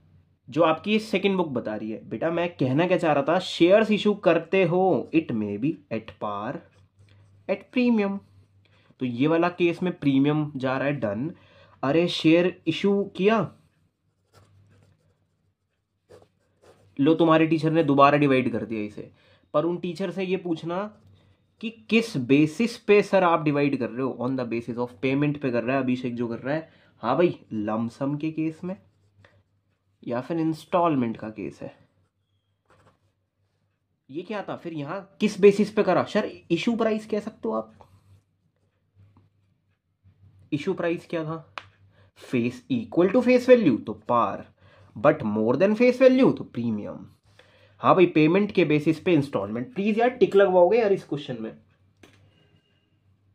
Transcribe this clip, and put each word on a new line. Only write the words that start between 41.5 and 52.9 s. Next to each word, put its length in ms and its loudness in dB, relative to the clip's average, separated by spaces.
फेस 500 -4
equal 400 0
to 120 4
face 260 4
value 360 6
तो 140 -10
par, 260 0
but 340 2
more 260 0
than 200 2
face 260 4
value 360 6
तो 80 -12
प्रीमियम। 600 -8
हाँ 140 4
भाई, 120 6
पेमेंट 440 2
के 140 2
बेसिस 340 0
पे 140 0
इंस्टॉलमेंट। 600 -2
प्लीज 260 -2
यार 120 2
टिक 240 0
लगवाओगे 420 6
यार 160 2
इस 100 -2
क्वेश्चन 360 -10
में। 120 -10